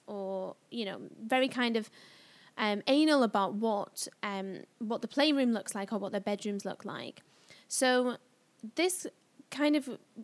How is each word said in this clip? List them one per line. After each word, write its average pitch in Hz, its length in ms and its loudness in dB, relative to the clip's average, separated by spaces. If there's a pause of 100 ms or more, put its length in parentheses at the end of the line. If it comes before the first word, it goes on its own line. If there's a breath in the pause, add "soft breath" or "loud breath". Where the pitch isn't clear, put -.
or, 190 480 -6 (160)
you 233 140 -4
know, 190 160 -8 (220)
very 254 240 2
kind 240 300 0
of, 220 140 -4 (640 loud breath)
um, 208 300 0
anal 294 340 6
about 202 320 2
what, 208 540 -2 (160)
um, 196 400 -6 (160)
what 226 240 -4
the 233 40 -6
playroom 277 460 4
looks - 220 -4
like 196 180 -4
or 208 60 0
what 196 120 -6
their 208 80 0 (120)
bedrooms 202 340 -4
look - 180 -8
like. - 380 -10 (460 loud breath)
So 254 500 2 (560)
this 349 320 0 (440)
kind 294 280 2
of, 254 200 -4 (260)